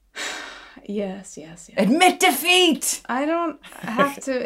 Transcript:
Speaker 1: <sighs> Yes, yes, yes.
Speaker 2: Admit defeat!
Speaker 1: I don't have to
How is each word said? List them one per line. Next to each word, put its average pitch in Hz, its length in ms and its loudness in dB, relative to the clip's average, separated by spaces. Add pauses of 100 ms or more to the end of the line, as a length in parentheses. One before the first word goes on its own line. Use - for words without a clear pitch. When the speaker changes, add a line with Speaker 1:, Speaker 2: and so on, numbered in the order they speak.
(140)
Speaker 1:
<sighs> - 40 -12 (720)
Yes, 196 460 -6
yes, 160 340 -18
yes. - 60 -20 (100)
Speaker 2:
Admit 359 320 4
defeat! 349 920 2
Speaker 1:
I 262 160 -2
don't 330 360 -2 (120)
have 277 480 -2
to 269 100 -4 (140)